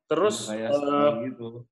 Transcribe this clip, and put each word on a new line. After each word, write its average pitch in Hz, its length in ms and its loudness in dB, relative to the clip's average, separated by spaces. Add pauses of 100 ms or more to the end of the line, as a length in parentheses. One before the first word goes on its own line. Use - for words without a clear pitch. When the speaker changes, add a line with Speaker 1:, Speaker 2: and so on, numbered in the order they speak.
Speaker 1:
terus, 185 400 2
Speaker 2:
Kayak 110 260 -4
Speaker 1:
eh, 143 400 4 (160)
Speaker 2:
gitu. 120 440 -12